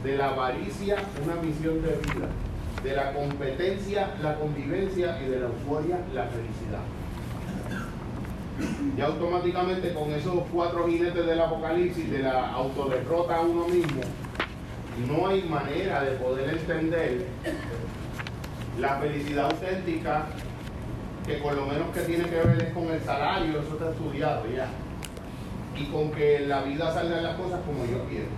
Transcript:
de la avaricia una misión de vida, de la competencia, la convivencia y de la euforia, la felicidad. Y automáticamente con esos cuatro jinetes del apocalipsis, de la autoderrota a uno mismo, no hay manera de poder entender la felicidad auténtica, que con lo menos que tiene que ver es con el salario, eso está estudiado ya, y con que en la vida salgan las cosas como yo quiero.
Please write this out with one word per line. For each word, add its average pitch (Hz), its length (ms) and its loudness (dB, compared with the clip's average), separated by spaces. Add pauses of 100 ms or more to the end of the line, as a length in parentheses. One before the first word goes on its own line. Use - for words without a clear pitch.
de 135 140 2
la 139 120 4
avaricia 131 640 0 (280)
una 165 120 0
misión 160 480 2
de 160 60 4
vida, - 380 0 (560)
de 135 120 0
la 139 180 2
competencia, 190 1080 0
la 151 140 2
convivencia 170 880 0
y 131 60 -2
de 127 100 2
la 123 60 0
euforia, 151 540 0 (140)
la 127 120 0
felicidad. - 560 -4 (2250)
Y 139 40 0
automáticamente 175 920 2
con 151 180 -2
esos 175 400 0
cuatro 170 360 2
jinetes 170 380 4
del 165 140 4
apocalipsis, 165 680 2
de 139 100 0
la 131 340 2
autoderrota 139 840 2
a 165 60 4
uno 170 260 4
mismo, 160 340 4 (1040)
no 160 200 4
hay 196 160 4
manera 151 600 0
de 135 100 2
poder 131 360 0
entender 160 800 2 (1500)
la - 180 2
felicidad 147 480 0
auténtica, 165 800 0 (1000)
que 147 140 0
con 143 160 0
lo 139 100 0
menos 156 280 0
que 175 80 0
tiene 165 220 2
que 170 120 0
ver 165 280 6
es - 100 -4
con 170 120 -2
el 160 160 -2
salario, 165 580 0
eso 151 140 -4
está 160 180 -4
estudiado 151 520 -2 (120)
ya, - 120 -2 (1080)
y 147 100 -4
con 151 260 0
que 147 260 6
en 143 120 0
la 139 120 4
vida 151 300 0
salgan 170 320 0
las 170 120 -2
cosas 180 300 -2
como 135 200 -2
yo 120 240 0
quiero. 107 280 -2